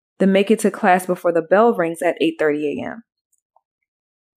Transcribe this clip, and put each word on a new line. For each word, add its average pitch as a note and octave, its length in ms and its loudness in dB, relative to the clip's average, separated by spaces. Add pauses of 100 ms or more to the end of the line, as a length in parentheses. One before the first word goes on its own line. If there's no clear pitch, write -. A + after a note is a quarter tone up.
(200)
then G3 120 2
make G3 200 2
it A3 80 0
to G3 120 0
class F#3 340 0
before F3+ 260 -2
the E3+ 100 0
bell G#3+ 320 2
rings E3 280 -4
at E3+ 200 -2
eight D#3+ 180 -2
thirty D3+ 420 -2
A A#2+ 60 -8
M. D#2 160 -14 (1300)